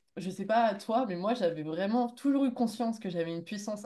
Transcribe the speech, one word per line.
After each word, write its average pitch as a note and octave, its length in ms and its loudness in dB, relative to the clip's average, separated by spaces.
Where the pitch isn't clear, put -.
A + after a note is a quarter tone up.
je F#3 120 -4
sais G3 160 -6
pas A3 300 4
toi, A3+ 320 0
mais F3+ 80 -4
moi, F#3+ 180 0
j'avais E3+ 300 0
vraiment G3+ 460 0
toujours C#4 360 2
eu B3+ 80 2
conscience A3+ 460 -2
que F#3+ 100 -6
j'avais E3+ 240 -2
une E3+ 100 -4
puissance G#3 420 -6